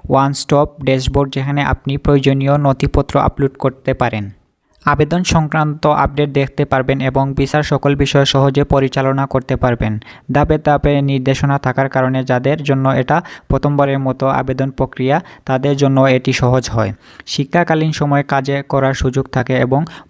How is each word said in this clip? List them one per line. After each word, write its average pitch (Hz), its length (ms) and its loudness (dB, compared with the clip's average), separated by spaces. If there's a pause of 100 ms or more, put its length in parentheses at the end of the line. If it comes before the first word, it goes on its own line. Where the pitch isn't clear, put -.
ওয়ান 139 240 2
স্টপ 143 360 0 (140)
ড্যাশবোর্ড, 135 500 0
যেখানে 143 300 -2
আপনি 135 340 -2
প্রয়োজনীয় 139 600 2
নথিপত্র 139 640 0
আপলোড 139 380 -2
করতে 135 360 -4
পারেন। 110 360 -4 (560)
আবেদন 147 380 0
সংক্রান্ত 151 640 0
আপডেট 143 420 0
দেখতে 139 360 -2
পারবেন 135 360 0
এবং 135 320 0
ভিসার 139 300 0
সকল 143 320 0
বিষয় 139 300 2
সহজে 139 380 2
পরিচালনা 135 600 0
করতে 131 300 -2
পারবেন। 113 440 0 (320)
ধাপে 151 260 2
ধাপে 143 440 2
নির্দেশনা 139 560 0
থাকার 135 320 -2
কারণে 131 340 0
যাদের 135 400 0
জন্য 135 260 0
এটা 135 320 0 (260)
প্রথমবারের 139 520 0
মতো 131 280 -2
আবেদন 131 420 -2
প্রক্রিয়া, 135 520 -2 (240)
তাদের 135 320 0
জন্য 135 240 4
এটি 131 320 2
সহজ 127 360 0
হয়। 107 240 -2 (320)
শিক্ষাকালীন 160 680 -2
সময়ে 143 320 0
কাজে 139 460 -2
করার 135 240 2
সুযোগ 131 380 -2
থাকে 127 220 -2
এবং 127 320 0 (240)